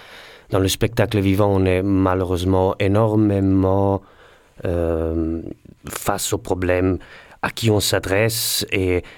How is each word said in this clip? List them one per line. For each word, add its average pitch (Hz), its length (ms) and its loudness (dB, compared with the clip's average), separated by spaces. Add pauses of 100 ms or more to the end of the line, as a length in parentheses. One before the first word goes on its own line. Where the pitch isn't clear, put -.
(480)
Dans 104 100 0
le 95 80 2
spectacle 104 540 0
vivant, 98 340 2
on 95 120 2
est 92 160 2
malheureusement 92 960 2
énormément, 98 1200 2 (640)
euh, 82 800 -2 (440)
face - 460 -6
aux 101 60 -4
problèmes, 90 580 0 (460)
à - 80 -4
qui 113 200 -2
on 196 100 4
s'adresse, 113 920 -2
et 92 300 0 (160)